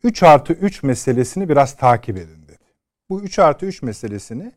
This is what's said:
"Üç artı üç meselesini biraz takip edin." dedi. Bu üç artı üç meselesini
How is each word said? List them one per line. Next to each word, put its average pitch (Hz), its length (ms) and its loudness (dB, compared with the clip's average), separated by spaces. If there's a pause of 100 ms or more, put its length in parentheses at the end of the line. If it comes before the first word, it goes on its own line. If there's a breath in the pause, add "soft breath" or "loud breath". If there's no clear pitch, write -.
"Üç 233 200 0
artı 151 300 6
üç 190 300 -4
meselesini 131 680 -2
biraz 139 260 2
takip 120 420 0
edin." 80 300 -18
dedi. - 100 -20 (520)
Bu 190 120 -8
üç 196 180 -8
artı 160 260 2
üç 190 160 -10
meselesini 117 760 -12